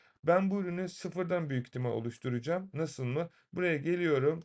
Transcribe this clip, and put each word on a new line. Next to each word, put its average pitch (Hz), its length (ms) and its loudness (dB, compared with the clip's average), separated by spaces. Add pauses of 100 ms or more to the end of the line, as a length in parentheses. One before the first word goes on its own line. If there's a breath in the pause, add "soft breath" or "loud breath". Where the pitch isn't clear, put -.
(240 soft breath)
Ben 185 260 4
bu 202 100 2
ürünü 180 280 -2
sıfırdan 175 600 -2
büyük 127 160 0
ihtimal 123 260 -4
oluşturacağım. 123 840 -2
Nasıl 151 300 -4
mı? 147 260 -2 (220 soft breath)
Buraya 175 240 0
geliyorum. 160 680 2